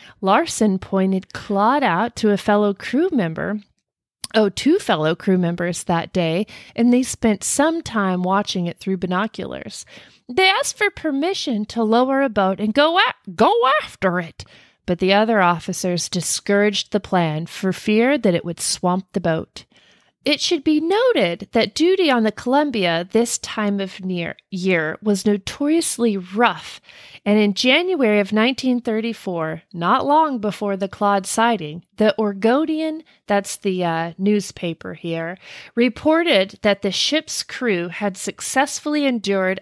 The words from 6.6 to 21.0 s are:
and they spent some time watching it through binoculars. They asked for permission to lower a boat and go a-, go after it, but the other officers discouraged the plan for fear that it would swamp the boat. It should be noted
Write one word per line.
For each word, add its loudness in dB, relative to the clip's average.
and 4
they 4
spent 0
some 0
time -2
watching 0
it -8
through -2
binoculars. -6
They -2
asked -2
for 0
permission -4
to -4
lower 2
a 2
boat 0
and -2
go 2
a-, 0
go 4
after -2
it, -12
but -2
the 4
other 4
officers -2
discouraged 0
the 0
plan 0
for -4
fear 2
that 2
it -2
would -8
swamp -2
the -2
boat. -2
It 2
should -2
be 2
noted 0